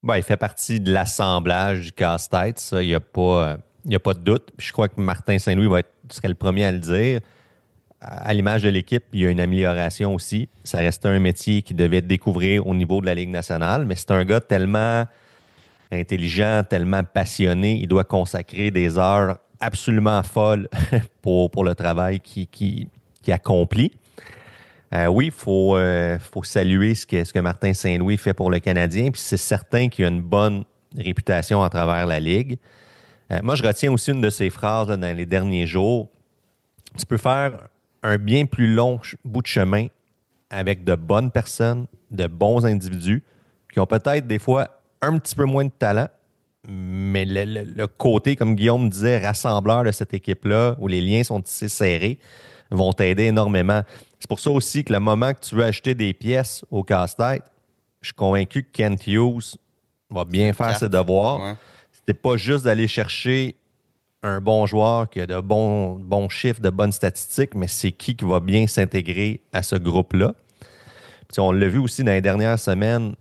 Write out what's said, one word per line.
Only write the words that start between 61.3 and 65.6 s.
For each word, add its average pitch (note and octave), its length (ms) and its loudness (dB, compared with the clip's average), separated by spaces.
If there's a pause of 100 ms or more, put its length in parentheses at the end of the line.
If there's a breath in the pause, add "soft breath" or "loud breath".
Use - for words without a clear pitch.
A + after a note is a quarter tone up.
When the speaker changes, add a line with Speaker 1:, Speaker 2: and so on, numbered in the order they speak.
Speaker 2:
Ouais. G2+ 160 -10 (520 soft breath)
Speaker 1:
C'est C#3 140 0
pas B2 160 2
juste B2+ 260 0
d'aller A2+ 240 2
chercher B2+ 680 -2 (680)
un G2 180 -4
bon G#2+ 240 2
joueur G#2+ 440 0
qui F#2 120 -8
a F2+ 60 -6
de F2+ 120 -4
bons, G#2 560 0